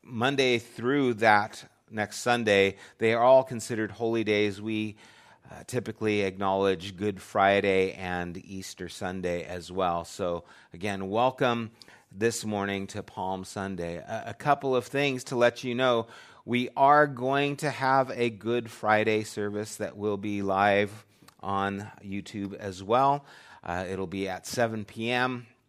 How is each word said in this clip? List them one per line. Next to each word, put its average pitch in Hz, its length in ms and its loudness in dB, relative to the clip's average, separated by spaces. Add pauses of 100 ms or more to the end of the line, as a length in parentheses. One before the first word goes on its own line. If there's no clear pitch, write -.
Monday 127 560 0
through 123 540 0
that 107 500 4 (260)
next 107 280 -6
Sunday, 104 580 4 (220)
they 113 160 2
are 117 100 2
all 131 220 8
considered 110 460 -6
holy 113 340 -2
days. 104 360 2
We, 107 360 -6 (520)
uh, - 180 -18
typically 107 560 0
acknowledge 95 760 0
Good 95 240 -4
Friday 98 720 4
and 87 500 -6
Easter 92 460 -12
Sunday 90 560 -6
as 87 260 -12
well. 87 320 -2
So 87 400 -4 (300)
again, 95 360 -6
welcome 117 600 0 (400)
this 113 320 -2
morning 101 440 -2
to 101 160 -10
Palm 95 420 -6
Sunday. 90 540 -6
A, 110 280 -10
a 110 60 -10
couple 139 420 0
of 123 100 0
things 139 400 -2
to 131 120 -4
let 120 260 4
you 123 120 -4
know. 120 320 2 (360)
We 123 320 -2
are 147 320 8
going 139 500 0
to 151 120 -2
have 131 420 2
a 120 200 0
Good 113 380 -2
Friday 107 540 2
service 104 540 -6
that 95 180 -8
will 104 220 -2
be 101 240 -4
live 101 640 2 (340)
on 98 480 -4 (180)
YouTube 101 480 -8
as 98 300 -10
well. 139 400 2 (400)
Uh, 90 260 -4
it'll 95 180 -6
be 95 200 -6
at 90 180 -10
seven 110 380 -2
P 113 260 -8
M. 123 380 -2 (220)